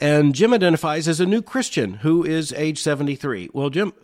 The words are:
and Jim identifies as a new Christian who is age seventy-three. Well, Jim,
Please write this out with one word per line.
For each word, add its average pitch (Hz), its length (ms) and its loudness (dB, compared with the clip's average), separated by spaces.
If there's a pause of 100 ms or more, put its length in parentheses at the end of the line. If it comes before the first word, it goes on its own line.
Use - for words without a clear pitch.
and 147 340 4
Jim 220 200 4
identifies 165 520 2
as 165 140 0
a - 60 2
new 214 160 2
Christian 123 520 -4
who 156 300 2
is 156 300 -4
age 151 260 -4
seventy-three. 139 720 -4
Well, 135 160 -2
Jim, 175 240 -2 (100)